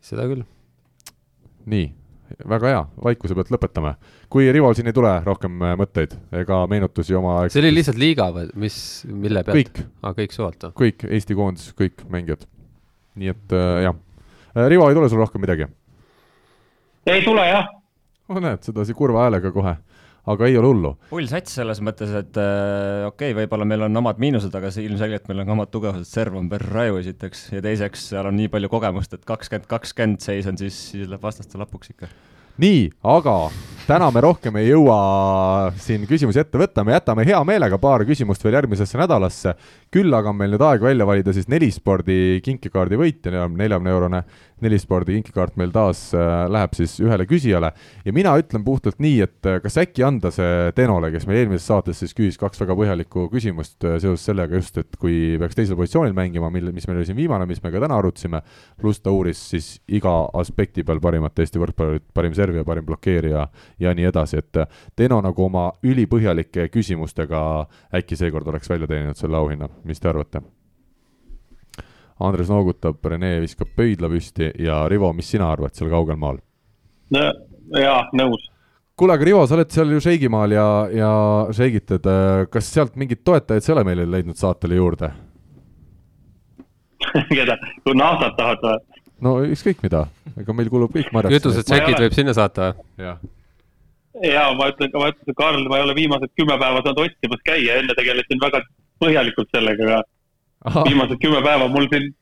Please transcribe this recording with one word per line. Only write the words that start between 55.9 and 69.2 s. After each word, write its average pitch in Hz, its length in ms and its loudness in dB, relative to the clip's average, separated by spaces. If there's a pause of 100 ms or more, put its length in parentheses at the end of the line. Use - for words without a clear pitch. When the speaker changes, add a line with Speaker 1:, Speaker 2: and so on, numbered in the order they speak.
Speaker 2:
mängima, 87 380 -4
mille, 87 240 -6
mis 85 160 -10
meil 87 80 -4
oli 85 80 -2
siin 95 100 -6
viimane, 123 300 -2
mis 87 160 -8
me 85 80 -8
ka 87 80 -4
täna 131 240 0
arutasime, 82 400 -4 (340)
pluss 107 240 -2
ta 98 140 0
uuris 87 240 -2 (160)
siis 85 160 -6 (160)
iga 90 480 0
aspekti 90 500 -4
peal 80 160 -2
parimat 80 380 -2
Eesti 82 240 -2
võrkpallurit, 78 400 -4 (100)
parim 85 220 -2
serv 90 240 0
ja 78 80 -4
parim 82 180 -4
blokeerija 78 640 -2 (320)
ja 90 160 0
nii 87 160 0
edasi, 78 320 -2
et, - 140 -6
äh, 78 100 0 (300)
Teno 120 260 2
nagu 92 240 0
oma 90 240 -2 (140)
ülipõhjalike 107 840 0
küsimustega 80 800 -4 (480)
äkki 90 240 -4
seekord 78 300 -4
oleks 76 200 -8
välja 80 220 -4
teeninud 73 260 -4
selle 80 220 -4